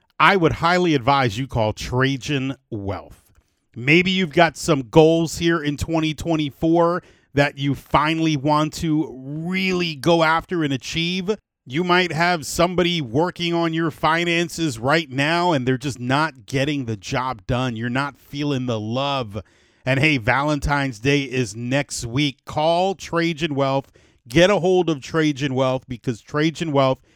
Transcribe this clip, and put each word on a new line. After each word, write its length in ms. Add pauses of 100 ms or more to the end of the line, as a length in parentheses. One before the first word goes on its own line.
(200)
I 160
would 180
highly 400
advise 460
you 80
call 260
Trajan 840 (140)
Wealth. 600 (440)
Maybe 360
you've 220
got 220
some 340
goals 500
here 240
in 140
twenty 360
twenty-four 880 (320)
that 240
you 160
finally 640
want 360
to 420
really 800
go 260
after 420
and 80
achieve. 640 (300)
You 180
might 280
have 340
somebody 560
working 540
on 180
your 160
finances 880
right 320
now 440
and 140
they're 120
just 200
not 460
getting 400
the 120
job 500
done. 280
You're 140
not 280
feeling 500
the 120
love. 640 (420)
And 160
hey, 180
Valentine's 840
Day 240
is 320
next 500
week. 400
Call 480
Trajan 640
Wealth. 360 (360)
Get 220
a 100
hold 300
of 120
Trajan 540
Wealth 320
because 340
Trajan 500
Wealth 280 (160)